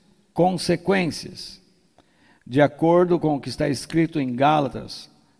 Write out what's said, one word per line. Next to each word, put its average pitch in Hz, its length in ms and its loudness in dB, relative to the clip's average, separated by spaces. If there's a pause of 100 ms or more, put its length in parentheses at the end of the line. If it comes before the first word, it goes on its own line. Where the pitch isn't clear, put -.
(320)
consequências, 175 1300 -2 (840)
de 123 140 0
acordo 170 580 4
com 151 160 0
o 135 60 -4
que - 80 -10
está 147 200 -4
escrito 156 520 -2
em 127 160 -4
Gálatas, 139 760 -2 (300)